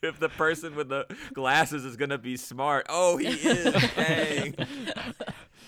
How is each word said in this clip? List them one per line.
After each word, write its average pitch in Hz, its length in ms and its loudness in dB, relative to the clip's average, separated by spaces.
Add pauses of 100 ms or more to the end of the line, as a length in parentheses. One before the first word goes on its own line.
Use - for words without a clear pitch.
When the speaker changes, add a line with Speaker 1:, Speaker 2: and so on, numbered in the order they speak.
Speaker 1:
if 160 180 -4
the 160 80 2
person 160 460 0
with 147 140 -4
the 135 180 -2 (280)
glasses 139 500 2
is 127 120 -10
gonna 139 220 -2
be 127 180 -6
smart. 135 520 0
Oh, 175 300 4
he - 100 -2
is. - 460 2
Speaker 2:
<laughs> - 220 4
Speaker 1:
Dang. 156 640 0
Speaker 2:
I, 254 540 -8 (560)